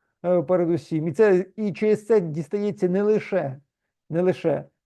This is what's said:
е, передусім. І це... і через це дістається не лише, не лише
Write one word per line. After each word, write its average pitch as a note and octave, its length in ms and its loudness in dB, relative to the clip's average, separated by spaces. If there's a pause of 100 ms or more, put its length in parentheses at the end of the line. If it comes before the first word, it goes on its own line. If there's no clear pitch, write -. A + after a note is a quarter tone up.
(260)
е, F3+ 160 2
передусім. E3 680 0
І E3+ 40 -2
це... F#3+ 340 4 (100)
і G#3+ 180 -4
через G#3+ 320 0
це A3 140 4
дістається F#3 680 -4
не F#3 140 0
лише, G3+ 540 -2 (520)
не D#3+ 120 -2
лише E3 420 0 (220)